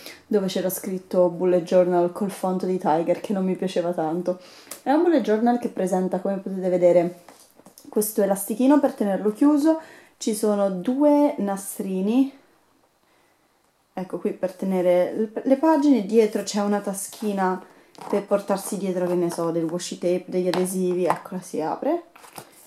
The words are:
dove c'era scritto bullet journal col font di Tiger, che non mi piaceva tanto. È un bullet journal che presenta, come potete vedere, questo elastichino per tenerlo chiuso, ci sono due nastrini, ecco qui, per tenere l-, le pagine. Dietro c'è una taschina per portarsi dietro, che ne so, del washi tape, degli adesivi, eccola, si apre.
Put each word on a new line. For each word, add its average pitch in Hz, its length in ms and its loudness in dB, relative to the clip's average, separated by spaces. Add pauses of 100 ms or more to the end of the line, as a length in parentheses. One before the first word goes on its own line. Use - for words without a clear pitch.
(260)
dove 196 220 0
c'era 185 220 -2
scritto 185 580 0
bullet 180 360 0
journal 180 500 2
col 196 180 -4
font 185 340 -4
di 185 120 0
Tiger, 170 420 0
che - 140 -6
non 190 100 -2
mi 185 120 0
piaceva 180 360 -2
tanto. 175 480 -4 (420)
È 254 100 -2
un 320 120 4
bullet 330 200 4
journal 226 360 2
che 240 80 -4
presenta, 185 520 -2
come 196 180 -2
potete 190 320 -4
vedere, 175 540 4 (680)
questo 208 320 -2
elastichino 220 580 2
per 269 140 2
tenerlo 202 400 -2
chiuso, 302 480 4 (340)
ci - 180 -4
sono 208 360 0
due 285 720 2
nastrini, 202 920 -2 (1600)
ecco 185 260 -8
qui, - 140 -4
per 185 220 -6
tenere 180 600 2
l-, 214 300 -4
le 269 140 4
pagine. 285 480 4
Dietro 214 380 2
c'è 202 180 -4
una 202 180 0
taschina 196 840 -4 (460)
per 202 160 -2
portarsi 202 540 -2
dietro, 185 280 -2
che 175 100 0
ne 175 140 0
so, 170 220 -2
del 165 140 -2
washi 175 320 -6
tape, 180 300 -2
degli 185 200 -2
adesivi, 180 560 0
eccola, 170 380 -4
si - 180 -8
apre. 269 440 -2 (640)